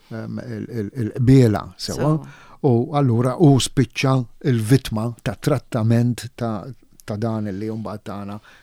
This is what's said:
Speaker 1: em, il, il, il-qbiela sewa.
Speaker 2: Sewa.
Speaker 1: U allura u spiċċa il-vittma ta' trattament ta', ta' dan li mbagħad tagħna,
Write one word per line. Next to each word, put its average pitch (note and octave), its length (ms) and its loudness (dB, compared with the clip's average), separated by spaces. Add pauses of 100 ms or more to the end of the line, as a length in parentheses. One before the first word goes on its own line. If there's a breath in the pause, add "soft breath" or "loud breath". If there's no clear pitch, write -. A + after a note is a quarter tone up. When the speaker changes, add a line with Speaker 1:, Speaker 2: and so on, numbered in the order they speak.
(100)
Speaker 1:
em, A2 280 -10
il, A2 300 -10
il, G#2+ 240 -6
il-qbiela A#2+ 800 4
sewa. - 240 -8
Speaker 2:
Sewa. D3+ 180 0 (460 loud breath)
Speaker 1:
U B2 320 2
allura B2+ 440 0
u C#3 220 6
spiċċa - 540 -2 (280)
il-vittma A#2 760 0
ta' - 180 -6
trattament A#2+ 960 0
ta', A2+ 320 -8 (360)
ta' - 200 -10
dan A2 320 -4
li G2 160 -8
mbagħad G#2+ 380 -10
tagħna, G2+ 320 -12 (260 soft breath)